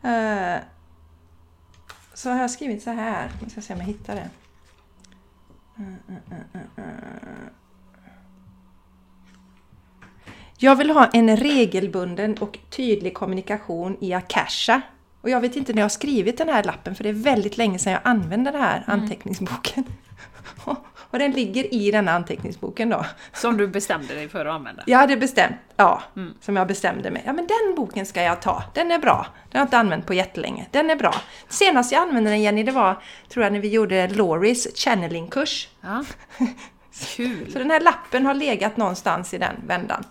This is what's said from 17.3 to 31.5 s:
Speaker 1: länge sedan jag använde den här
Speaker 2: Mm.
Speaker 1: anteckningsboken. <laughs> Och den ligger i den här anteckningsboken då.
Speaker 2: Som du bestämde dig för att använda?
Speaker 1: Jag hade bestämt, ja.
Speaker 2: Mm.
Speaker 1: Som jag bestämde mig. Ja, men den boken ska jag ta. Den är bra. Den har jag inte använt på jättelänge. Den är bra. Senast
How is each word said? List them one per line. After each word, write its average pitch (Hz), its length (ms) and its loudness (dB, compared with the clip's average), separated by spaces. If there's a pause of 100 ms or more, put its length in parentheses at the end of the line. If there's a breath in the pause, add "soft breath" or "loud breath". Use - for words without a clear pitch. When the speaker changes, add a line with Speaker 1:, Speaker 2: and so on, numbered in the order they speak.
Speaker 1:
länge 202 220 0
sedan 185 140 0
jag - 100 0
använde 233 480 0
den 294 100 -4
här 202 260 0
Speaker 2:
Mm. 208 140 0
Speaker 1:
anteckningsboken. 214 840 -6 (840 loud breath)
<laughs> 269 100 -4 (360 loud breath)
Och 349 80 -4
den 277 120 2
ligger 254 420 -2
i 202 180 2
den 208 160 2
här 165 80 2
anteckningsboken - 720 -4
då. 160 160 0 (280 loud breath)
Speaker 2:
Som 233 240 0
du 202 100 2
bestämde 175 460 -4
dig 151 160 -8
för 165 160 -6
att 160 100 -2
använda? 127 300 -12
Speaker 1:
Jag 247 120 6
hade 269 200 6
bestämt, 247 380 2 (200)
ja. - 260 6 (140)
Speaker 2:
Mm. 185 260 -10
Speaker 1:
Som 202 140 -4
jag 185 120 2
bestämde 196 440 -2
mig. - 140 -8
Ja, 262 80 -4
men 339 140 -4
den 415 280 2
boken 202 300 -4
ska 185 160 -4
jag 175 200 0
ta. - 220 -2 (100)
Den 339 180 0
är 330 80 2
bra. - 280 4 (240 loud breath)
Den - 80 0
har - 0 -
jag 285 60 4
inte 254 120 2
använt 175 280 2
på 190 80 -4
jättelänge. 185 580 -4
Den 311 180 2
är 320 60 4
bra. 254 200 2 (340 loud breath)
Senast 294 420 4